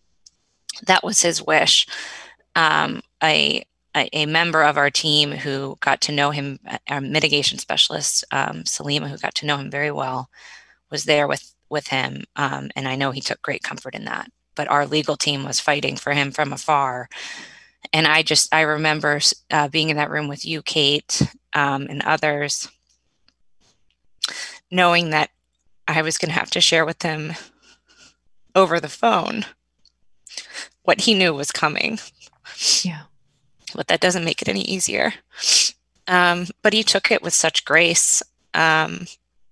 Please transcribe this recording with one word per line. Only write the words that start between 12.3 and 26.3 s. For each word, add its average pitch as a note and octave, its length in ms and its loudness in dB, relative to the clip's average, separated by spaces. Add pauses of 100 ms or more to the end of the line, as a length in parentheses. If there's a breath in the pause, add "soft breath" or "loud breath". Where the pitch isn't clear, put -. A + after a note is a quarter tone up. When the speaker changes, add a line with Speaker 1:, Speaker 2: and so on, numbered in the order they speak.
Speaker 1:
Um, C#3 400 -4
and C3+ 120 -4
I C3 80 -4
know C#3 160 0
he C3 100 -8
took - 200 -6
great - 200 -6
comfort - 320 -10
in - 120 -10
that. - 260 -8 (240)
But D3 140 -4
our D3 160 2
legal D3 320 -2
team C#3+ 260 -2
was C#3 160 -4
fighting C#3 380 -2
for C#3+ 160 -2
him C#3 180 0
from C#3 220 -2
afar. C3+ 560 -2 (800 loud breath)
And D#3 160 4
I D#3 160 4
just, - 300 2
I D#3 80 6
remember, D3+ 580 2 (320)
uh, D3 160 4
being D#3 220 0
in D3+ 80 0
that D3 120 0
room D3+ 180 -2
with C#3+ 180 -10
you, D#3+ 160 -6
Kate, D3 600 0 (320)
um, C#3 360 0
and C#3 140 -6
others, D3 640 -2 (2000 loud breath)
knowing F3 380 4
that D#3 200 0 (580)
I D#3 140 0
was D#3 160 -2
gonna D#3 160 -2